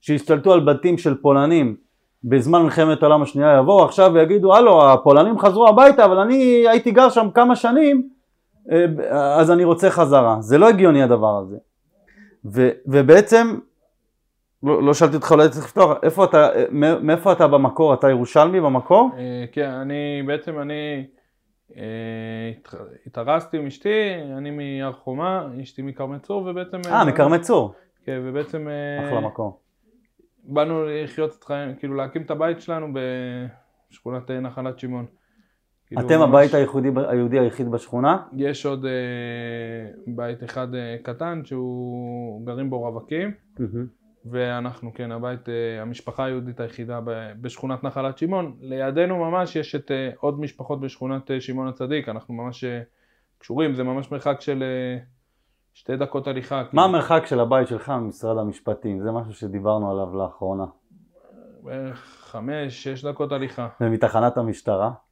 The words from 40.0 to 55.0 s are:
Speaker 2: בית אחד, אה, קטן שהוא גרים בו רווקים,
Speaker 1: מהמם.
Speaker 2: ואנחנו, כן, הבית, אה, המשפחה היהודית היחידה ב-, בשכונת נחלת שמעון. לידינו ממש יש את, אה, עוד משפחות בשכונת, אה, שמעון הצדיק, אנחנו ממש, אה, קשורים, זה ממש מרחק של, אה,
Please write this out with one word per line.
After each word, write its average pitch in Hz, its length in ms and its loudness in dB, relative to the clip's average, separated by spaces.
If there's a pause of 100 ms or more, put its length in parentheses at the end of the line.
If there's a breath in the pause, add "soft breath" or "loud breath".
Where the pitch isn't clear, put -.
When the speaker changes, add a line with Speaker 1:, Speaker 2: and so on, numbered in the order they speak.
Speaker 2:
בית 120 360 -10
אחד, 127 320 -12
אה, 120 280 -12
קטן 160 420 -12
שהוא 123 1000 -12
גרים 127 240 -10
בו 127 100 -8
רווקים, 120 520 -10 (280)
Speaker 1:
מהמם. 120 260 -8 (400)
Speaker 2:
ואנחנו, 123 680 -10
כן, 120 180 -14
הבית, 123 380 -12
אה, 117 320 -8
המשפחה 120 440 -12
היהודית 127 340 -10
היחידה 117 460 -12
ב-, 113 260 -12 (100)
בשכונת 127 420 -12
נחלת 135 340 -10
שמעון. 170 440 -8
לידינו 135 560 -6
ממש 170 380 -6
יש 151 200 -10
את, 143 160 -10
אה, 131 180 -6 (100)
עוד 143 200 -6
משפחות 139 420 -12
בשכונת, 135 500 -12
אה, 131 100 -6
שמעון 131 260 -10
הצדיק, 131 420 -8
אנחנו 113 240 -14
ממש, 123 300 -14
אה, 120 180 -10 (560)
קשורים, 139 380 -6
זה 127 80 -6
ממש 131 280 -8
מרחק 139 300 -6
של, 135 220 -6
אה, 127 400 -10 (720)